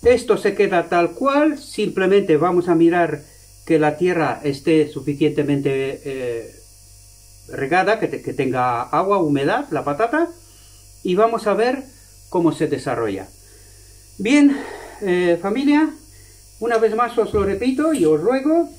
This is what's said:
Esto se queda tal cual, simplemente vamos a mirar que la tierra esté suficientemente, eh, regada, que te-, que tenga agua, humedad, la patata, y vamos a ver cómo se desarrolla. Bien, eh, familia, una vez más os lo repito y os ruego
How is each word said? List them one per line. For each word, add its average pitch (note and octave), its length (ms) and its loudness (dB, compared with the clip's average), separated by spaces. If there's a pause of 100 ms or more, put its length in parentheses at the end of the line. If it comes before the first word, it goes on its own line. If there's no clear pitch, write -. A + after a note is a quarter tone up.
Esto A#3 340 4
se G3 180 -2
queda F3 340 0
tal F3 220 0
cual, C#4+ 480 0
simplemente F#3+ 760 0
vamos F3 300 0
a F3 80 2
mirar E3+ 480 2 (420)
que D#3+ 120 2
la D3+ 200 2
tierra F3 460 -2
esté D3+ 460 0
suficientemente, C#3 1120 -2
eh, B2 580 -8 (880)
regada, F3 520 0
que D#3+ 80 -4
te-, - 140 -6
que - 120 -8
tenga B2+ 480 -2
agua, F#3+ 380 0
humedad, D#3 520 0
la C#3+ 120 -4
patata, D#4+ 460 -2 (760)
y F#3 120 0
vamos A3+ 320 0
a G3+ 60 0
ver B3 300 0 (460)
cómo E3+ 220 2
se D3 160 -4
desarrolla. A#2 600 -4 (920)
Bien, C#4 400 4 (440)
eh, F3+ 400 0
familia, C#4+ 520 0 (680)
una A3+ 180 0
vez A3 180 2
más A#3 220 -2
os G#3+ 160 0
lo G#3 100 2
repito C4 500 0
y G3+ 120 2
os D#3 140 4
ruego C4+ 600 0